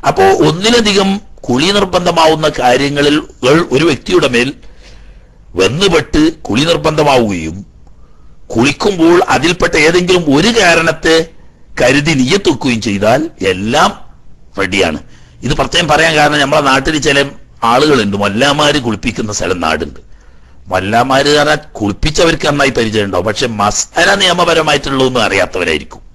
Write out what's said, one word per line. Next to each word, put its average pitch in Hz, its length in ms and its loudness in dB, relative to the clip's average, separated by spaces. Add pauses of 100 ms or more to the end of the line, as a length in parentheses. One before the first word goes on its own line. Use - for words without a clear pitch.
അപ്പോ 381 160 2 (240)
ഒന്നിലധികം 202 720 0 (280)
കുളി 131 180 0
നിർബന്ധമാവുന്ന 175 800 2 (100)
കാര്യങ്ങളിൽ 143 640 2 (260)
ഒരു 156 360 2
വ്യക്തിയുടെ 156 440 0
മേൽ 123 240 -2 (1000)
വന്നുപെട്ട് 151 680 0 (200)
കുളി 113 220 -2
നിർബന്ധമാവുകയും 135 1000 0 (920)
കുളിക്കുമ്പോൾ 165 640 2
അതിൽപ്പെട്ട 139 540 0
ഏതെങ്കിലും 175 480 2 (120)
ഒരു 185 140 2 (100)
കാരണത്തെ 165 560 2 (640)
കരുതി 143 320 2
നിയ്യത്ത് 143 360 0
വെക്കുകയും 123 320 -2
ചെയ്താൽ 113 500 0 (220)
എല്ലാം 120 560 -2 (520)
റെഡിയാണ്. 92 380 -2 (440)
ഇത് 120 120 -2
പ്രത്യേകം 143 340 -2
പറയാൻ 156 260 2
കാരണം, 147 260 2
നമ്മളെ 143 200 2
നാട്ടിൽ 139 380 0
ചില 139 320 0 (340)
ആളുകളുണ്ട്, 120 520 2
മൊല്ലാമാര് 139 680 0
കുളിപ്പിക്കുന്ന 113 500 -6
സ്ഥലം 90 280 -4
നാടുണ്ട്. 80 400 -4 (680)
മൊല്ലാമാര് 127 680 0
പറഞ്ഞാൽ 147 200 2 (200)
കുളിപ്പിച്ചവർക്ക് 151 680 -2
നന്നായി 143 240 0
പരിചയം 110 340 -2
ഉണ്ടാവും, 95 220 -4
പക്ഷെ 107 200 -4 (140)
മസാല 165 540 0
നിയമപരമായിട്ടുള്ളതൊന്നും 151 1080 0
അറിയാത്തവരായിരിക്കും. 90 800 -4 (120)